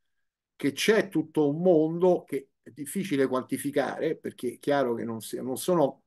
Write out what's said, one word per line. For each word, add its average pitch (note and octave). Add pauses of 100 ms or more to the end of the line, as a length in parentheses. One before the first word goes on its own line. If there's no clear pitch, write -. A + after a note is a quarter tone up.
(560)
che -
c'è G3+
tutto D#3
un D#3
mondo E3+
che - (120)
è -
difficile C#3+
quantificare, C3+
perché -
è -
chiaro C3+
che A2+
non A2+
si-, B2
non B2
sono, D#3+